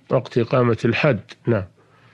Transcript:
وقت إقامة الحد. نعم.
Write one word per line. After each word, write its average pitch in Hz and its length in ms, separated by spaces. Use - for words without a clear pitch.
وقت 127 280
إقامة 120 460
الحد. 117 360
نعم. 98 180